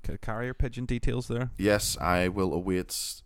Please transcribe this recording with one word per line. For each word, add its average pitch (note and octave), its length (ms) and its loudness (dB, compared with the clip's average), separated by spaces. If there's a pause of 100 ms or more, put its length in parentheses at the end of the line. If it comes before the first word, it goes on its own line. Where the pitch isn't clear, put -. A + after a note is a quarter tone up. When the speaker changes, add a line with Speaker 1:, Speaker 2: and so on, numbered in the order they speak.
Speaker 1:
c-, - 140 -2
carrier A#2 320 -4
pigeon B2 320 -2
details A#2+ 440 0
there? A#2+ 280 -2
Speaker 2:
Yes, G#2 420 4
I F2+ 300 4
will F#2 240 0
await F2+ 720 -2